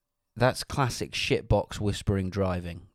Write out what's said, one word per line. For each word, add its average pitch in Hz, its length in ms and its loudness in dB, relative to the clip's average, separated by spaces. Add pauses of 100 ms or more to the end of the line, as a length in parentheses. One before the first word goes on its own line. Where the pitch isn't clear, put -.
(360)
that's 123 280 2
classic 113 480 -2
shitbox - 680 0
whispering 98 500 0
driving. 90 640 -2